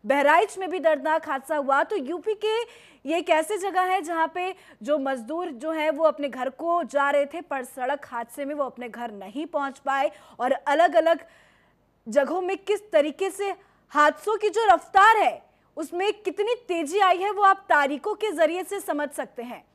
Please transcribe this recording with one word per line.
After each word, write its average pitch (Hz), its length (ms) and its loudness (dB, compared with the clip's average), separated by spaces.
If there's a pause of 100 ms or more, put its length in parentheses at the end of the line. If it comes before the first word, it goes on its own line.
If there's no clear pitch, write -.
बहराइच 285 540 4
में 370 120 -6
भी 370 100 -4
दर्दनाक 311 500 0
हादसा 277 260 -4
हुआ। 277 280 2
तो 427 120 -4
यूपी 339 400 -4
के 440 240 -2 (460)
ये 320 120 0
एक 359 120 -4
ऐसी 320 280 2
जगह 370 260 -2
है 370 180 0
जहाँ 330 320 -2
पे 359 200 -4 (300)
जो 294 140 0
मजदूर 269 560 -6
जो 285 180 -8
हैं 311 200 -2
वो 302 120 -2
अपने 294 260 0
घर 254 200 -6
को 339 340 -2
जा 285 260 0
रहे 285 160 2
थे, 302 160 -12
पर 269 220 -8
सड़क 262 420 -6
हादसे 240 400 -10
में 285 100 -6
वो 285 80 -4
अपने 240 260 -8
घर 233 220 -12
नहीं 208 340 -10
पहुँच 277 340 -6
पाए 277 320 -2 (280)
और 254 120 0
अलग-अलग 320 760 4 (840)
जगहों 277 340 2
में 370 160 -2
किस 415 340 -4
तरीके 311 380 2
से 392 260 -6 (360)
हादसों 302 460 2
की 427 120 0
जो 440 160 0
रफ्तार 403 520 6
है 285 320 0 (280)
उसमें 349 360 -2
कितनी 403 400 -4 (140)
तेजी 302 320 -2
आई 370 180 6
है 392 140 -2
वो 403 120 0
आप 392 260 4
तारीखों 294 460 2
के 427 160 -4
जरिए 330 320 0
से 403 160 -8
समझ 294 300 -4
सकते 262 340 -10
हैं। 233 200 -14 (120)